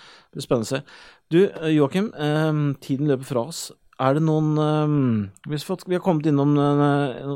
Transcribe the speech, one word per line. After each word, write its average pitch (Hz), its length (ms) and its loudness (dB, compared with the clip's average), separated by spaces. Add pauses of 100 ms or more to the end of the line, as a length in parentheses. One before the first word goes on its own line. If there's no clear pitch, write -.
(320)
blir 147 100 -12
spännande 127 220 0
att 107 40 -8
se. 135 140 -4 (460)
Du, 180 220 4
eh, 160 180 -8
Joakim, 156 460 0
ehm, 151 680 0
tiden 143 260 -2
löper 135 160 0
fra 131 160 -2
oss. 135 320 -8 (260)
Är 135 160 2
det 151 60 2
någon, 156 380 2
ehm, 147 720 0 (160)
vi 143 60 -8
har 151 80 -4
fått, 185 280 -8
vi 180 80 -2
har 175 60 -2
kommit 160 240 0
inom, 147 320 2
eh, 143 800 0